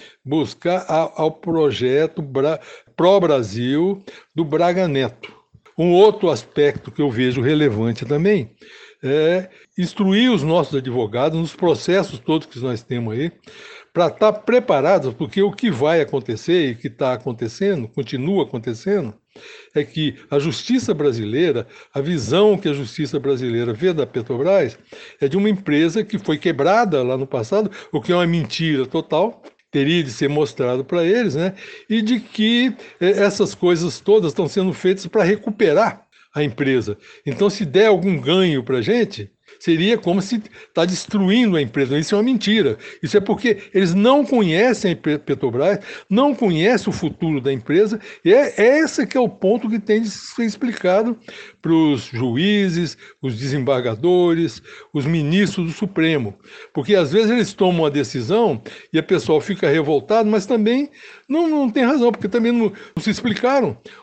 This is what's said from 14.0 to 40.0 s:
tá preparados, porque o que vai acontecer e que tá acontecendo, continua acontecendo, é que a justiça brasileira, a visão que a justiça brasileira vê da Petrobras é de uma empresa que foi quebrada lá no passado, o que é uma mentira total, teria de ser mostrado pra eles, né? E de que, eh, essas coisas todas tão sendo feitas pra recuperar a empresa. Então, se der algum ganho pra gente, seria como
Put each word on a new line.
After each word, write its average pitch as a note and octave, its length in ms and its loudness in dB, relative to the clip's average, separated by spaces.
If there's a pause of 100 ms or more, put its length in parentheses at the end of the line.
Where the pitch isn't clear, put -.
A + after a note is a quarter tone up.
tá G#3+ 240 2
preparados, F#3 800 2
porque D#3+ 300 -4
o G3+ 100 0
que A3 180 -4
vai D3+ 300 2
acontecer C#3 720 -2
e A2+ 40 -6
que B2 140 -10
tá B2+ 240 -4
acontecendo, B2 760 -4
continua C#3 560 -4
acontecendo, B2 680 -6 (640)
é D3 80 0
que D3+ 340 -4 (140)
a C#3+ 80 2
justiça G3+ 540 -2
brasileira, C3 760 -2 (260)
a C#3 80 -6
visão E3+ 560 2
que F#3 120 -4
a D3 60 -2
justiça C#3+ 440 -6
brasileira A#2+ 540 -2
vê D#3+ 200 -2
da C#3+ 140 -2
Petrobras C#3+ 720 -2 (420)
é C#3+ 60 0
de D3 120 0
uma G3+ 100 2
empresa E3+ 560 0
que G#3+ 140 -6
foi D#3 180 -4
quebrada E3 640 2
lá B2+ 140 -2
no C3+ 100 -4
passado, F#3+ 440 -2 (200)
o D3+ 100 -2
que - 120 -2
é - 20 2
uma F3 120 2
mentira D#3+ 600 -2
total, D#3+ 560 -2 (280)
teria D#3 320 0
de C3+ 80 -6
ser C#3 180 -2
mostrado C#3 560 -2
pra E3+ 200 -2
eles, G3 300 0
né? F3+ 200 -2 (340)
E A3 140 0
de A3 180 0
que, A#3 540 0 (260)
eh, G3 220 2
essas G3+ 320 0
coisas E3+ 460 0
todas G3 340 2
tão F3 120 -2
sendo F#3 280 -2
feitas F#3+ 320 -2
pra G#3 180 2
recuperar G3+ 800 2 (280)
a D3 80 -2
empresa. B2 560 -2 (280)
Então, D3 220 0
se G3+ 160 -4
der F#3 220 4
algum F#3 340 2
ganho D#3+ 420 2
pra B2 200 -2
gente, F#3 480 -2 (300)
seria F3 360 2
como F#3 240 0